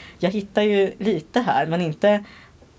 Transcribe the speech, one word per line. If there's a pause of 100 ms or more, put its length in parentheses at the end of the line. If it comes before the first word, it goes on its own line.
(200)
Jag
hittar
ju
lite
här,
men
inte (540)